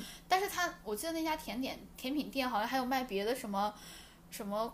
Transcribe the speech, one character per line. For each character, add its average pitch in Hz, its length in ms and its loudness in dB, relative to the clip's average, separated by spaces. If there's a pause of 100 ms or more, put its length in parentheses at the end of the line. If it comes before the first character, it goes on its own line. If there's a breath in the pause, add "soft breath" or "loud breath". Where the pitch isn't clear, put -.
(280 loud breath)
但 370 140 8
是 403 80 2
它， 359 240 2 (100)
我 214 100 -2
记 262 140 -2
得 330 60 0
那 320 100 2
家 320 140 2
甜 240 240 -4
点， 220 180 -2 (160)
甜 262 180 -2
品 240 160 0
店 254 200 2
好 220 100 2
像 220 80 2
还 254 80 0
有 254 100 4
卖 254 200 2
别 196 180 0
的 226 100 2
什 247 160 -2
么， 202 240 2 (560 loud breath)
什 - 160 -8
么 214 280 0